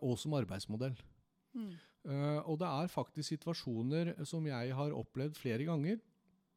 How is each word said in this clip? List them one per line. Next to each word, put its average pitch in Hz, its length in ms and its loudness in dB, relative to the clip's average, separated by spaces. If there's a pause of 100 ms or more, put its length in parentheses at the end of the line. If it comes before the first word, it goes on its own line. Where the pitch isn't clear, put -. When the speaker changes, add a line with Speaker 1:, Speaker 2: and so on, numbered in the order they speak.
Speaker 1:
og 127 180 4
som 151 140 0
arbeidsmodell. 113 640 0 (580)
Speaker 2:
Mm. 220 160 -6 (320)
Speaker 1:
Eh, 147 420 2
og 156 140 0
det 180 80 0
er 156 200 2
faktisk - 420 -2
situasjoner 151 960 0
som 160 200 -2
jeg 131 280 0
har 147 180 2
opplevd 139 460 -2
flere 120 280 2
ganger, 170 360 2 (560)